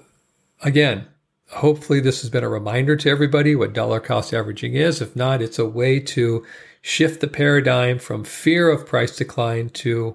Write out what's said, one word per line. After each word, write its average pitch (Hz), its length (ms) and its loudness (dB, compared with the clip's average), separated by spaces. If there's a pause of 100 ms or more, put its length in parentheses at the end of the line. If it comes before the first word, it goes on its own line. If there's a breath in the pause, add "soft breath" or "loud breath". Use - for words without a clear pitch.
(640)
again, 135 440 2 (420)
hopefully 147 520 0
this 131 220 0
has 120 80 -8
been 120 140 -2
a 113 40 -4
reminder 110 480 0
to 147 140 0
everybody 143 440 2
what 107 180 0
dollar 113 280 -2
cost 113 320 -4
averaging 113 420 -4
is. 151 260 0
If 113 140 -8
not, 127 280 0
it's 113 160 -6
a 117 80 2
way 127 340 2
to 117 440 0 (380 loud breath)
shift 156 380 0
the 147 80 -2
paradigm 127 680 2
from 110 260 -8
fear 170 440 2
of 147 180 0
price - 300 -2
decline 117 540 -4
to 117 440 -4